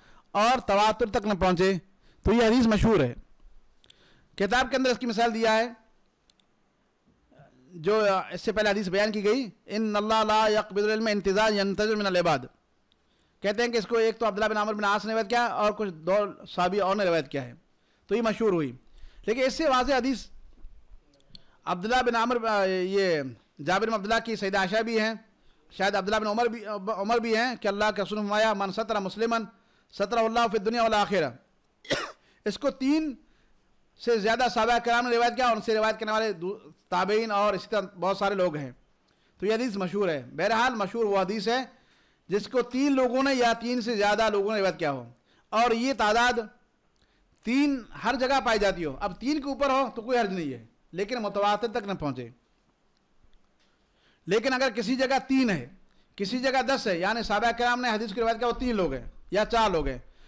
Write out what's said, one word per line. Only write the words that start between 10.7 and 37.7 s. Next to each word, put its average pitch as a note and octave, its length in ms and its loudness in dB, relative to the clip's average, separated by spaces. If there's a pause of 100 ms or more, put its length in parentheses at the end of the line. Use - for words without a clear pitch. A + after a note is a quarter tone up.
इल्म A3 180 0
इंतिज़ाअन G#3 440 2
यंतज़िर G3+ 420 0
मिनल G3 220 0
इबाद।" D#3 300 0 (960)
कहते G#3 200 0
हैं A#3+ 80 0
कि A#3 60 0
इसको A3+ 220 0
एक A3+ 180 2
तो A#3 80 -2
अब्दुल्लाह G#3 240 0
बिन G#3+ 80 -2
आमिर G#3 180 0
बिन G#3+ 100 -2
आस G3+ 200 0
ने A3+ 60 -4
रिवायत A3 160 0
किया A#3+ 200 2
और G#3 240 0
कुछ G3+ 180 -4 (160)
दो G3 400 0
सहाबी F3+ 340 -2
और F#3+ 160 2
ने G#3 80 0
रिवायत E3 240 0
किया C#3 160 -6
है, A#2+ 140 -16 (520)
तो G3 60 0
ये A#3 60 2
मशहूर A3 320 0
हुई। C3+ 240 -2 (500)
लेकिन A#3+ 160 0
इससे D4 260 0
वाज़ेह B3+ 280 2
हदीस B3 320 -2 (1400)
अब्दुल्लाह G#3+ 340 0
बिन A#3 140 2
आमिर, A#3+ 220 2
अ, G#3+ 280 0
ये F#3 680 0 (260)
जाबिर G3 280 0
बिन A3 60 0
अब्दुल्लाह G#3+ 240 0
की A3+ 160 -6
सैयदा G3 260 0
आयशा G3 200 0
भी A3+ 180 -2
हैं, A3 140 0 (600)
शायद G3+ 220 0
अब्दुल्लाह G3+ 240 0
बिन G#3+ 100 -2
उमर A#3 180 2
भी, A3+ 160 -6
अ, G#3 120 -8
उमर G#3 440 -2
भी A3 160 0
हैं A#3+ 220 0
कि G#3+ 100 -4
अल्लाह G#3 240 2
के G3+ 100 -2
रसूल G3 180 -6
ने G#3 60 -4
फरमाया, G#3+ 280 2
"मन G3 180 -4
सतरा G#3+ 280 -2
मुस्लिमन A3 480 -2 (460)
सतरहुल्लाहु A3+ 560 2
फिद G#3 120 -2
दुनिया A3+ 220 0
वल A3 120 2
आखिरा।" E3+ 380 2 (520)
<coughs> - 600 -8
इसको A#3 320 -4
तीन C#4+ 400 0 (840)
से A#3 180 2
ज़्यादा A#3 280 2
सहाबा A#3 320 2
किराम A#3+ 260 2
ने B3 60 -2
रिवायत A#3 240 2
किया B3 140 2
और A3+ 60 4
उनसे A3 180 -2
रिवायत G#3+ 240 0
करने A3 140 -6
वाले A3 240 0
दू-, F3+ 220 -8 (340)
ताबईन G#3 400 0
और G3+ 240 2
इसी - 120 -8
तरह F#3+ 280 -2